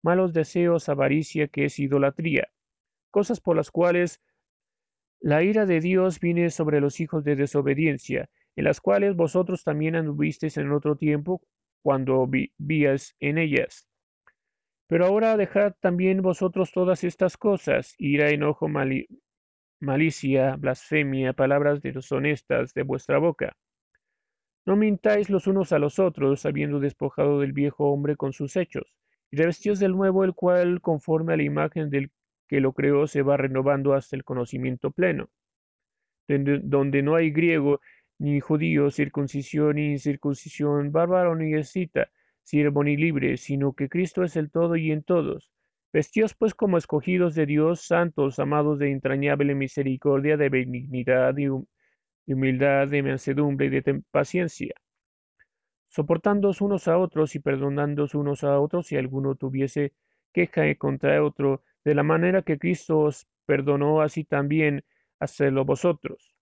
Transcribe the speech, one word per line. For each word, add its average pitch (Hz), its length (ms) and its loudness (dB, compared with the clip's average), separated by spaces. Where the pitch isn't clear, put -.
malos 180 300 2
deseos, 170 560 0
avaricia, 147 600 0
que 139 180 -2
es 139 120 -6
idolatría, 143 720 0
cosas 202 300 0
por 170 160 0
las 156 140 -2
cuales 175 520 0
la 147 220 2
ira 208 240 2
de 170 140 2
Dios 185 400 0
viene 170 300 2
sobre 151 300 0
los 143 200 0
hijos 156 240 -4
de 147 120 2
desobediencia, 139 960 0
en 147 80 -2
las - 160 0
cuales 202 360 2
vosotros 175 480 0
también 156 320 -2
anduvisteis 151 600 -4
en 143 140 -2
otro 147 240 0
tiempo, 151 460 -2
cuando 131 440 2
vivíais 139 960 -2
en 147 180 -2
ellas. 147 500 -2
Pero 170 200 2
ahora 220 300 2
dejad 202 440 0
también 185 400 2
vosotros 185 520 -2
todas 185 320 0
estas 175 320 -2
cosas: 165 600 -2
ira, 147 320 2
enojo, 147 380 0
mali-, 139 400 -2
malicia, 135 760 0
blasfemia, 135 760 -2
palabras 143 480 2
deshonestas 135 960 -4
de 139 80 -2
vuestra 135 360 -2
boca. 156 380 -2
No 196 100 2
mintáis 208 540 2
los 190 160 0
unos 190 260 0
a 156 60 2
los 143 200 0
otros, 151 460 0
habiendo 147 360 -2
despojado 143 600 -2
del 139 120 -2
viejo 143 380 0
hombre 143 260 -2
con 135 160 -6
sus 139 240 -6
hechos, - 380 -6
y 139 60 -10
revestíos 175 420 0
del 190 140 2
nuevo, 190 320 2
el 190 100 0
cual, 180 480 2
conforme 160 500 0
a 160 40 2
la 151 80 0
imagen 151 440 -2
del 139 220 -2
que 139 140 0
lo 135 120 2
creó, 143 340 2
se 143 160 -2
va 139 160 2
renovando 135 560 0
hasta 135 220 -4
el 131 80 -10
conocimiento 127 640 -6
pleno, 170 400 -2
donde, 143 340 2
donde 139 400 0
no 147 120 2
hay 165 160 2
griego, 151 500 2
ni 143 220 0
judío, 151 500 2
circuncisión, 143 880 -2
ni 147 160 -2
incircuncisión, 143 1000 -4
bárbaro, 175 440 2
ni 156 180 -2
escita, 156 560 -4
siervo, 147 420 2
ni 147 120 0
libre, 139 420 0
sino 139 340 -2
que 139 160 -6
Cristo 180 360 -2
es 170 120 -4
el 151 140 -4
todo 170 260 0
y 156 140 0
en 156 120 -2
todos. - 480 -2
Vestíos, 208 420 0
pues, 220 200 0
como 190 220 0
escogidos 170 580 0
de 156 120 2
Dios, 151 340 2
santos, 160 580 0
amados, 147 400 0
de 143 120 0
entrañable 139 640 0
misericordia, 139 840 0
de 147 140 2
benignidad, 127 840 0
de 139 160 -2
hum-, 135 160 -6
de 139 80 -2
humildad, 135 540 2
de 143 140 0
mansedumbre 139 640 -2
y 139 40 0
de 135 120 0
tem-, 139 280 -2
paciencia, - 640 -2
soportándoos 196 720 0
unos 202 280 -2
a 170 100 4
otros 156 360 -2
y 147 60 -8
perdonándoos 143 760 -2
unos 143 300 -2
a 143 160 2
otros 170 280 -2
si 147 80 -4
alguno 135 380 -2
tuviese 135 580 -4
queja 160 440 0
contra 143 480 0
otro, 139 400 -2
de 147 100 2
la 147 80 2
manera 170 400 2
que 151 160 -2
Cristo 165 420 0
os 151 260 -2
perdonó, 143 560 2
así 151 200 -2
también 143 600 0
hacedlo 139 460 0
vosotros. - 760 -4